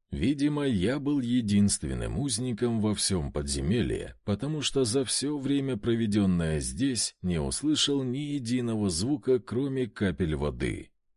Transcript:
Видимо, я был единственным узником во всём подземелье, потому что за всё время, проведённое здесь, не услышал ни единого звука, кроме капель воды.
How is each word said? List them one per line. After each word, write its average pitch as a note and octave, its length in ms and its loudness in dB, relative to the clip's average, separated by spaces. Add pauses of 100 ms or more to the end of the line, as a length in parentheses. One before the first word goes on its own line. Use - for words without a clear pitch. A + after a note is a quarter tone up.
Видимо, C#3+ 540 0
я A#2+ 340 2
был C#3+ 220 0
единственным G2+ 960 2
узником B2 640 -2
во G#2 140 2
всём D#2+ 360 0
подземелье, C#2+ 840 -2 (100)
потому C#3 380 -2
что C3+ 200 2
за B2 220 2
всё D3 320 -2
время, C3+ 400 0
проведённое G2+ 840 2
здесь, F#2+ 600 -2
не - 180 0
услышал C#3+ 640 0
ни B2+ 160 -2
единого A#2+ 720 0
звука, A#2+ 480 2
кроме C3 480 -2
капель F#2 480 0
воды. C2 560 -2 (280)